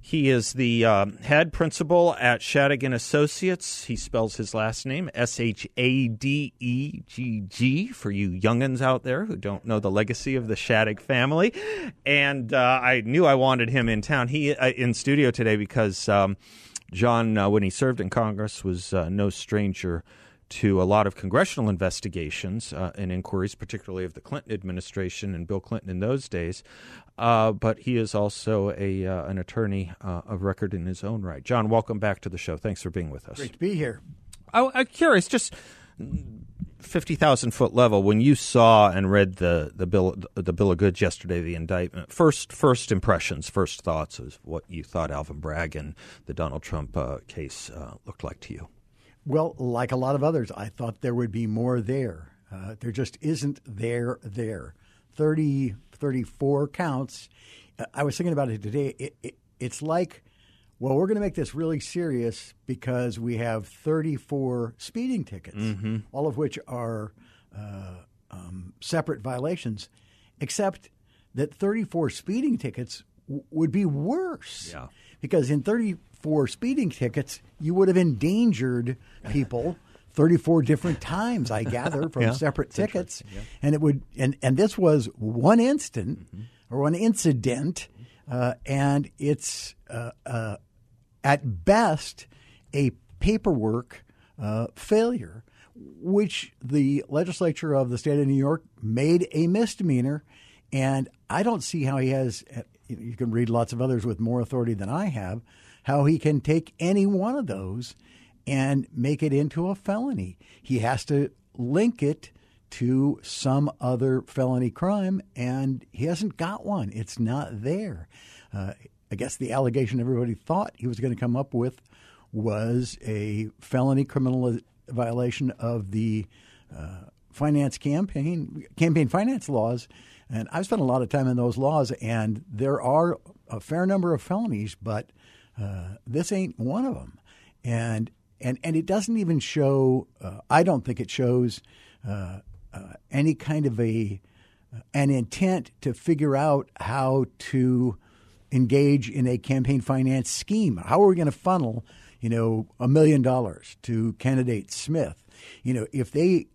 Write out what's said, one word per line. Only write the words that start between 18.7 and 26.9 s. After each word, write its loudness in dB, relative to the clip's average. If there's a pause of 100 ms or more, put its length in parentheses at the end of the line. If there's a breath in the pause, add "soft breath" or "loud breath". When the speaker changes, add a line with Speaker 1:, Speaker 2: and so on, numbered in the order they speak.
Speaker 1:
uh, 0
no 0
stranger -2 (460 soft breath)
to 2
a 4
lot 4
of -4
congressional 0
investigations, -4
uh, -6
and -4
inquiries, -4
particularly -8
of -10
the -18
Clinton -10
administration -6
and -6
Bill -4
Clinton -8
in -4
those -2
days. -6 (560 loud breath)